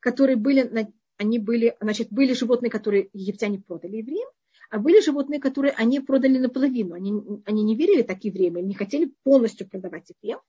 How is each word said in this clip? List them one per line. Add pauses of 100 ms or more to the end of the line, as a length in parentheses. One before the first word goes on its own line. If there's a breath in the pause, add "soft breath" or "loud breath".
которые
были
на-, (260)
они
были,
значит,
были
животные,
которые
египтяне
продали
евреям, (420 soft breath)
а
были
животные,
которые
они
продали
наполовину.
Они, (320)
они
не
верили
так
евреям,
или
не
хотели (100)
полностью
продавать
евреям.